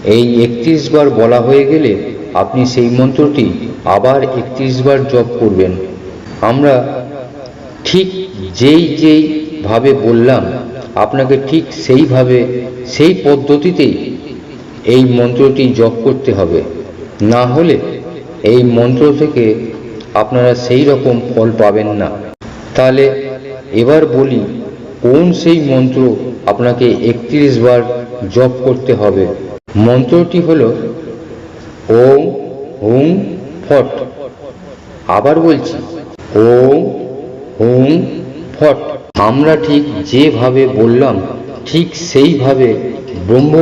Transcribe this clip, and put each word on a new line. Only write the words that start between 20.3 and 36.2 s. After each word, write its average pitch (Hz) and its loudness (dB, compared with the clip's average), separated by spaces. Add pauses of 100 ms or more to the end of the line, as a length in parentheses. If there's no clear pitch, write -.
সেই 123 0
রকম 135 2 (200)
ফল 113 2 (120)
পাবেন 104 2 (120)
না। 80 -4 (680)
তাহলে 131 2 (680)
এবার 127 4
বলি, 131 0 (600)
কোন 135 4
সেই 165 2 (120)
মন্ত্র 131 2 (460)
আপনাকে 123 0 (240)
একত্রিশ 139 0 (120)
বার 123 4 (540)
জপ 127 4 (140)
করতে 127 0
হবে। 98 2 (520)
মন্ত্রটি 131 2
হলো 147 2 (1200)
ওম 131 6 (600)
হুম 127 2 (560)
ফট। 135 2 (1160)
আবার 117 4
বলছি, 156 0 (580)